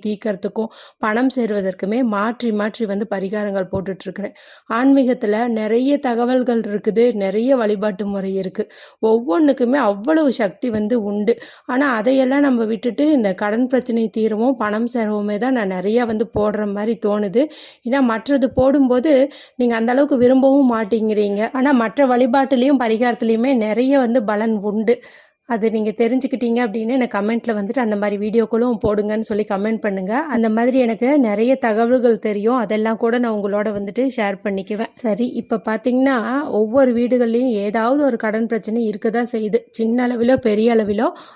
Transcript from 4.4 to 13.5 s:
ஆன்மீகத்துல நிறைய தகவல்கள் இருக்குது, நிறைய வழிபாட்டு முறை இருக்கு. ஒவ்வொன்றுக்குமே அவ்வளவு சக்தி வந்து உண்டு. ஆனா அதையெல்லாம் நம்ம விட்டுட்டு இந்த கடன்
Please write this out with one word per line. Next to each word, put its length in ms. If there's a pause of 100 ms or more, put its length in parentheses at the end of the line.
ஆன்மீகத்துல 720
நிறைய 500
தகவல்கள் 640
இருக்குது, 520
நிறைய 420
வழிபாட்டு 500
முறை 300
இருக்கு. 320 (380)
ஒவ்வொன்றுக்குமே 720
அவ்வளவு 520
சக்தி 380
வந்து 340
உண்டு. 340 (280)
ஆனா 300
அதையெல்லாம் 460
நம்ம 220
விட்டுட்டு 480
இந்த 220
கடன் 340